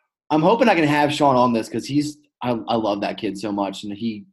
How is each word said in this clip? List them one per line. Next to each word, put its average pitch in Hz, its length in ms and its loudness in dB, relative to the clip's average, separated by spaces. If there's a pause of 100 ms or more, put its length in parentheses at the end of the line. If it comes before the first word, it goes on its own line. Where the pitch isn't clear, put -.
(300)
I'm 156 120 2
hoping 214 280 4
I 196 60 4
can 165 100 2
have 147 280 2
Sean 139 220 4
on 123 180 4
this 113 140 -2
'cause 117 180 -6
he's, 147 320 -2 (240)
I, 123 100 -2
I 113 240 -2
love 104 260 0
that 98 160 -4
kid 98 200 -6
so 104 140 -6
much, 98 320 -4
and 104 100 -8
he, 107 400 -6